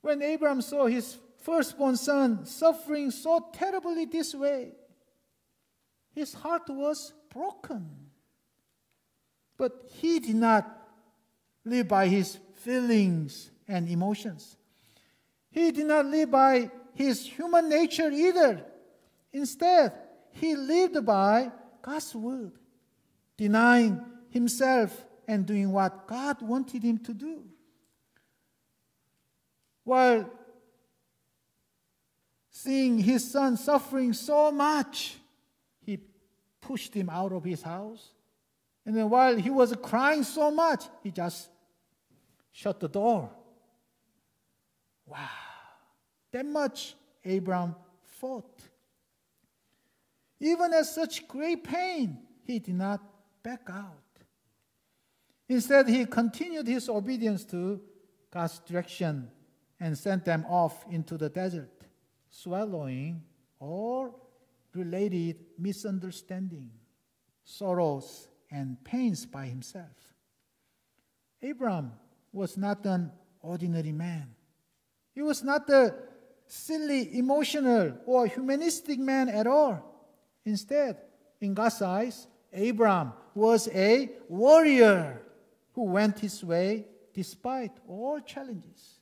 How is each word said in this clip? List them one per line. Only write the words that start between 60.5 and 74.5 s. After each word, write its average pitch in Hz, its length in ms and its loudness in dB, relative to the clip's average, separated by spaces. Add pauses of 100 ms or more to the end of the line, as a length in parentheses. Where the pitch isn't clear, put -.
into 165 280 -6
the 151 100 -4
desert, 175 420 -8 (600)
swallowing 165 920 -8 (380)
all 233 680 -10 (420)
related 175 640 -4 (220)
misunderstanding, 185 1120 -8 (720)
sorrows, 175 840 -4 (220)
and 135 340 -10
pains 233 420 -4
by 139 200 -14
himself. 131 680 -16 (1300)
Abraham 226 500 -4 (400)
was 190 240 -6
not 202 300 -4
an 180 260 -2 (300)
ordinary 165 500 -4
man. 156 420 -8 (800)